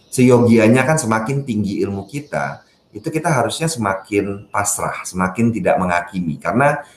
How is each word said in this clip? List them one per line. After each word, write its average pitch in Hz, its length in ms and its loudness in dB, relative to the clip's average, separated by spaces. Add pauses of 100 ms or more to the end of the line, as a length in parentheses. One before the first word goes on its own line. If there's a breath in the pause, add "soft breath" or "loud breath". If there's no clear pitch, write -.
Seyogianya 117 720 6
kan 156 140 2
semakin 113 480 -2
tinggi 101 400 -2
ilmu 98 240 -6
kita, 71 560 -8 (240 soft breath)
itu - 160 -16
kita 160 240 -4
harusnya 120 400 0
semakin 101 800 -4
pasrah, 98 560 -4
semakin 92 480 -2
tidak 90 240 0
menghakimi. 87 640 -2
Karena 131 420 0 (160 loud breath)